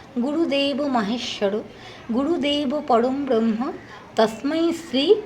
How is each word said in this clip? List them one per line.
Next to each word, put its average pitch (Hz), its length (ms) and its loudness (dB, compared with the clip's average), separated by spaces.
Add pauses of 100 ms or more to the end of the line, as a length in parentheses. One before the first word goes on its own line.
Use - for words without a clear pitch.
(240)
গুরুদেব 277 540 2 (180)
মহেশ্বর, 214 560 -2 (640)
গুরুদেব 285 720 0
পরম 262 400 2
ব্রহ্ম, 226 440 2 (440)
তস্মৈ 294 560 2
শ্রী 294 420 2 (120)